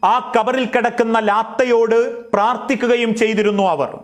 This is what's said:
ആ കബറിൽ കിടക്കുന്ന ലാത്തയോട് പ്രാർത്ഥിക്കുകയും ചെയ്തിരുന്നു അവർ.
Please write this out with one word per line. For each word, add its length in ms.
ആ 20
കബറിൽ 400
കിടക്കുന്ന 420
ലാത്തയോട് 680
പ്രാർത്ഥിക്കുകയും 760
ചെയ്തിരുന്നു 520
അവർ. 180